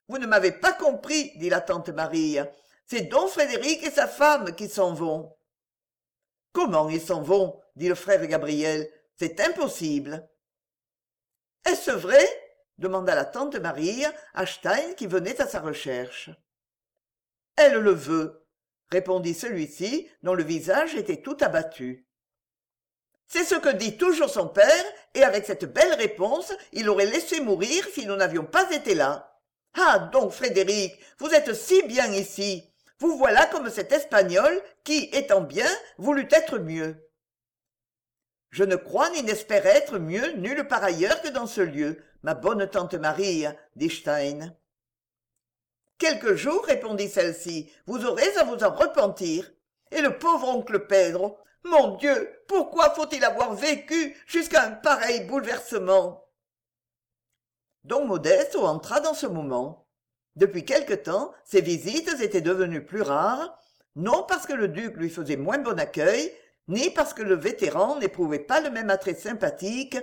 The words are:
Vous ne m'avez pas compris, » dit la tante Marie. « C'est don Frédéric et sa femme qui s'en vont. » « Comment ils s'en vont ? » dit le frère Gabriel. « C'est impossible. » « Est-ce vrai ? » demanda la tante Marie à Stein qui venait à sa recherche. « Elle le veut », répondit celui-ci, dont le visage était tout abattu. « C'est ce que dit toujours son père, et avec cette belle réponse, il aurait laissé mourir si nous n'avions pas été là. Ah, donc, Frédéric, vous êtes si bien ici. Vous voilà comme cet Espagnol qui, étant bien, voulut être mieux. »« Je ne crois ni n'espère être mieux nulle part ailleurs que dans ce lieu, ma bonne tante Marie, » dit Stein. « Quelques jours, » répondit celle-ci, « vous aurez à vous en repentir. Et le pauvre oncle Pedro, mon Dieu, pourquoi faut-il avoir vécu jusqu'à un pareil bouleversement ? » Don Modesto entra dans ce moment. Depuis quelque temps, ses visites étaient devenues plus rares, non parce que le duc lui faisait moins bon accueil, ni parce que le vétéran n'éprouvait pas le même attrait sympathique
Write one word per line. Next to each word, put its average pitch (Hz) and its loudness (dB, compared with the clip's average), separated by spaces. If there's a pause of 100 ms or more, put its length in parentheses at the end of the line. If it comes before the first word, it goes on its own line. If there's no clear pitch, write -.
Vous 254 -8
ne 254 -6
m'avez 196 4
pas 359 2
compris, » 294 -2
dit 165 -6
la 180 2
tante 180 -4
Marie. « 156 -2 (480)
C'est 196 -6
don 277 2
Frédéric 294 0
et 294 -4
sa 285 2
femme 277 2
qui 208 -10
s'en 185 0
vont. » « 160 -6 (1160)
Comment 170 0
ils 160 -4
s'en 160 -4
vont ? » 185 0 (160)
dit 165 -2
le 180 2
frère 175 2
Gabriel. « 151 -2 (300)
C'est - -4
impossible. » « 160 -4 (1400)
Est-ce - 0
vrai ? » 220 6 (500)
demanda 185 -2
la 143 2
tante 277 -6
Marie 170 -4 (300)
à 185 -4
Stein 262 -2
qui 226 -10
venait 185 -2
à 269 0
sa - -8
recherche. « 143 -8 (1300)
Elle 285 8
le 208 4
veut », 160 -2 (420)
répondit 180 0
celui-ci, 214 -6 (160)
dont 180 0
le 175 0
visage 190 0
était 180 -4
tout 269 -8
abattu. « 160 -4 (1200)
C'est 349 -2
ce - 0
que 311 0
dit 214 0
toujours 330 2
son 180 -2
père, 285 6 (300)
et 262 4
avec 208 4
cette 190 -6
belle 320 4
réponse, 233 -2 (200)
il 220 -2
aurait 196 4
laissé 320 -2
mourir 240 0
si 247 -8
nous 196 -4
n'avions 170 0
pas 370 2
été 285 0
là. 143 -2 (340)
Ah, 196 4
donc, 220 2
Frédéric, 196 0 (200)
vous 302 -8
êtes 294 4
si 370 4
bien 226 0
ici. 196 -6 (260)
Vous 311 0
voilà 262 6
comme 285 -4
cet 190 -4
Espagnol 233 4 (220)
qui, 294 0
étant 233 4
bien, 170 -2 (280)
voulut 269 0
être 311 4
mieux. »« 160 -8 (1400)
Je 185 0
ne 190 2
crois 240 0
ni 302 -4
n'espère 208 0
être 269 4
mieux 196 -4
nulle 269 -4
part 220 0
ailleurs 190 0
que 320 -8
dans 247 -4
ce - -4
lieu, 151 -2 (200)
ma 156 -4
bonne 196 -2
tante 180 -4
Marie, » 160 -2 (300)
dit 160 -2
Stein. « 147 -4 (1400)
Quelques 269 0
jours, » 294 -2
répondit 214 -2
celle-ci, « 170 -4 (160)
vous 226 -6
aurez 370 0
à 320 4
vous 233 -2
en 190 2
repentir. 190 0 (420)
Et 311 0
le 269 0
pauvre 311 2
oncle 226 -2
Pedro, 196 2 (260)
mon 277 4
Dieu, 269 0 (180)
pourquoi 330 4
faut-il 294 -2
avoir 226 0
vécu 294 -2 (100)
jusqu'à 311 2
un 220 -4
pareil 233 0
bouleversement ? » 190 0 (1600)
Don 254 -2
Modesto 226 2
entra 165 -2
dans 311 0
ce 277 -6
moment. 147 -6 (500)
Depuis 202 2
quelque 277 0
temps, 190 -4 (120)
ses 196 4
visites 240 -2
étaient 196 0
devenues 170 -2
plus 208 -6
rares, 208 -2 (380)
non 240 0
parce 359 -4
que 294 -6
le 226 0
duc 202 -8
lui 160 -6
faisait 151 -6
moins 180 -4
bon 233 -4
accueil, 180 0 (360)
ni 240 -2
parce 302 -2
que 226 -10
le 196 2
vétéran 202 0
n'éprouvait 175 -2
pas 254 0
le 302 -2
même 226 -4
attrait 190 -2
sympathique 220 -6